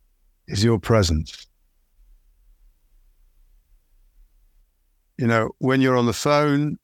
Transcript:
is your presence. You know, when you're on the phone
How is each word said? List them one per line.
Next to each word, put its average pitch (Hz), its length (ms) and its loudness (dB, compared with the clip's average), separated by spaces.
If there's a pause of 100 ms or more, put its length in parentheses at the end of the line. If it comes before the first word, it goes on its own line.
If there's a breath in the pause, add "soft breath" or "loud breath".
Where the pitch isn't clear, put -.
(480)
is 101 160 -4
your 117 160 2
presence. 85 680 -2 (3750)
You 123 100 -2
know, 113 320 0
when 131 220 0
you're 131 160 2
on 120 80 2
the 117 80 0
phone 147 720 0